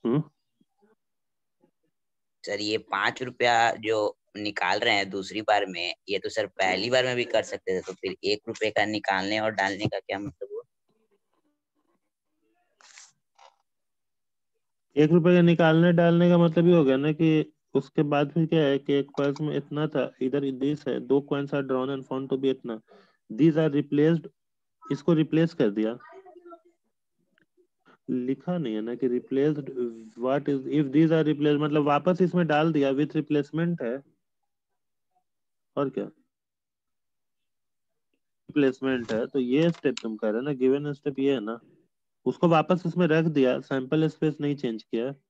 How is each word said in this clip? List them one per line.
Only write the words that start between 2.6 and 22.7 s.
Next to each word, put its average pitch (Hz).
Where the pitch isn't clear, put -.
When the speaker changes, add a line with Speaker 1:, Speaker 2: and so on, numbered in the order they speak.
Speaker 2:
ये 107
पाँच 104
रुपया 120
जो 110
निकाल 101
रहे 117
हैं 98
दूसरी 98
बार 104
में, 87
ये 98
तो 104
सर 104
पहली 95
बार 127
में 127
भी 120
कर 113
सकते 95
थे, 87
तो 92
फिर 92
एक 104
रुपए 107
का 104
निकालने 104
और 110
डालने 98
का 104
क्या 98
मतलब 101
हुआ? 440
Speaker 1:
एक 151
रुपए 175
का 175
निकालने 170
डालने 170
का 175
मतलब 170
ये 175
हो 165
गया 131
ना 147
कि 156
उसके 143
बाद 147
फिर 160
क्या 160
है 139
कि 139
एक 139
पर्स 143
में 147
इतना 147
था, 135
इधर 135
this 143
है, 123
दो 139
coins 143
are 143
drawn 131
and 135
found 131
to 135
be 135
इतना, 120